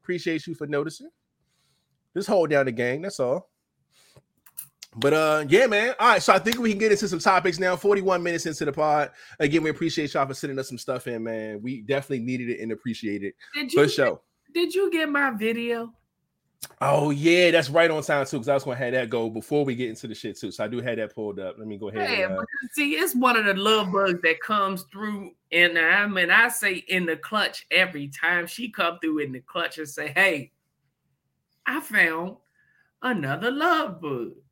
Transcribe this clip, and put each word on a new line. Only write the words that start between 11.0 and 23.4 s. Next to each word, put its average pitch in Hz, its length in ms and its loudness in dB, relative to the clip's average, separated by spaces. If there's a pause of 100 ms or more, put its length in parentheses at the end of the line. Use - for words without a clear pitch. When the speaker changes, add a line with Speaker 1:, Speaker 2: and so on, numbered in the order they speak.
Speaker 1:
in, 117 160 -6
man. 110 400 -6
We 123 180 -8
definitely 139 440 -2
needed 123 260 -4
it 113 100 -6
and 113 100 -6
appreciate 104 520 -6
it. 101 100 -8 (220)
Speaker 2:
Did 285 160 -6
Speaker 1:
For 339 120 6
Speaker 2:
you - 60 4
Speaker 1:
sure. 117 320 0 (240)
Speaker 2:
get, - 80 -20
did 339 220 -2
you 370 160 0
get 320 180 0
my 277 220 0
video? 233 600 -4 (880)
Speaker 1:
Oh, 143 300 2
yeah, 165 420 4
that's 160 180 4
right 165 220 4
on 156 120 0
time, 143 220 0
too, 139 120 -6
'cause 117 100 -4
I 143 60 4
was 135 100 2
gonna 123 140 -6
have 123 160 -2
that 127 160 0
go 113 200 0
before 123 360 0
we 131 100 -2
get 120 140 -4
into 110 180 -12
the 107 80 -10
shit, 104 240 -10
too. 107 100 -8
So 101 140 -6
I 104 60 -4
do 120 100 -6
have 120 160 -4
that 110 180 -6
pulled 104 240 -8
up. 95 200 -8
Let 107 100 -14
me 104 100 -10
go 101 120 -10
ahead - 200 -4
Speaker 2:
Yeah, 190 180 0
Speaker 1:
and, 190 80 -4
uh, - 20 -4
Speaker 2:
but - 80 -6 (260)
see, 294 220 -2
it's 330 200 -2
one 247 220 2
of 226 80 2